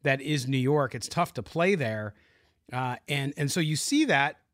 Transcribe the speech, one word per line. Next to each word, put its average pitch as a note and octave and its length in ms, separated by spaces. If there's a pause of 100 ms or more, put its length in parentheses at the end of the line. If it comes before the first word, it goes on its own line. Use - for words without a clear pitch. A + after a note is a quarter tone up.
that C3+ 180
is C#3 280
New C3+ 100
York. C3+ 380
It's - 120
tough - 260
to A#2 100
play F#3 320
there. A2 380 (580)
Uh, B2+ 240 (100)
and, C#3+ 300
and C#3+ 160
so F3+ 80
you D#3 160
see D4 300
that D3 340 (140)